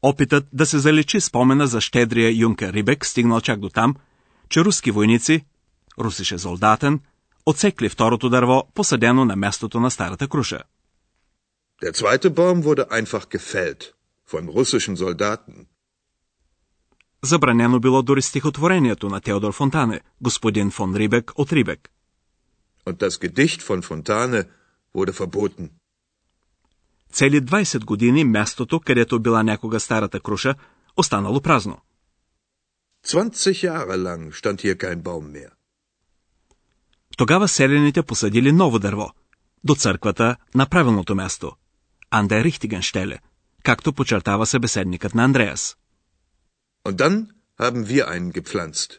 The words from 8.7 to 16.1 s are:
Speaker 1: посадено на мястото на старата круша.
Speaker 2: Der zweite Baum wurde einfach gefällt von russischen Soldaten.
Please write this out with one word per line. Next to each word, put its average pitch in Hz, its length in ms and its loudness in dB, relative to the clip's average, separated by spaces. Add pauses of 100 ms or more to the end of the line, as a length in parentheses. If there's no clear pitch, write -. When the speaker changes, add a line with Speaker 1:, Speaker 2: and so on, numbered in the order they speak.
Speaker 1:
посадено 127 520 2
на 101 100 0
мястото 101 440 -4
на 123 120 0
старата 92 360 -6
круша. 139 320 -4 (1200)
Speaker 2:
Der 87 100 -6
zweite 120 360 2
Baum 175 340 2
wurde 143 280 0
einfach 110 380 -4
gefällt - 640 -8 (380)
von 82 160 -6
russischen 104 480 -2
Soldaten. 95 680 -6 (1600)